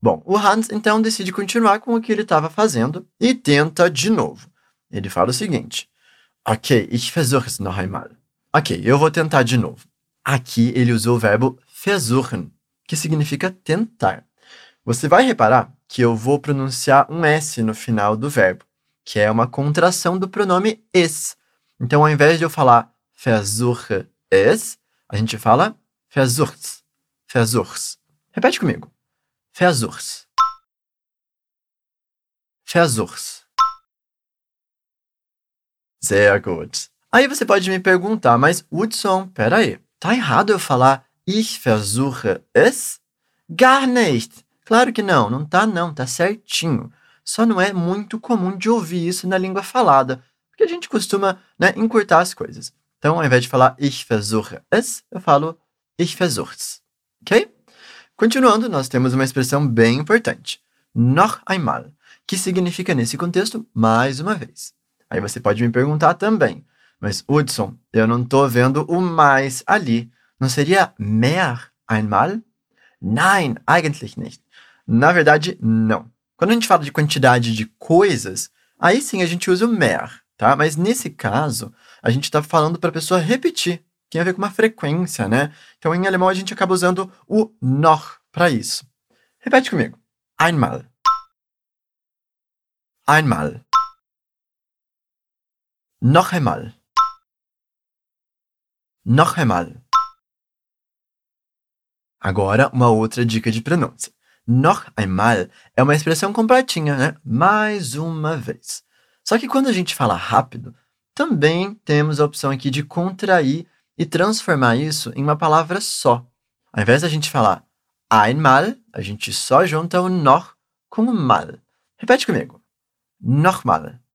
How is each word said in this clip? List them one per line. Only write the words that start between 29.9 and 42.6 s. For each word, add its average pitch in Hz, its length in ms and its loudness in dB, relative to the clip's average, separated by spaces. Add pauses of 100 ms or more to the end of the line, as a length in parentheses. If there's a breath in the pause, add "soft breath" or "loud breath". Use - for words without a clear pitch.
Versuch's. - 800 -2 (2500)
Sehr 101 400 4
gut. 80 480 -8 (220)
Aí 262 160 6
você 269 180 -4
pode 202 240 2
me 190 100 -2
perguntar, 185 600 2
"Mas, 165 320 2
Hudson, 190 560 -2
pera 120 300 0
aí, 196 220 0 (200)
tá 196 160 -2
errado 190 340 0
eu 208 80 2
falar 131 480 2 (220)
ich 214 360 -4
versuche 110 760 -2 (100)
es?" - 480 2 (480)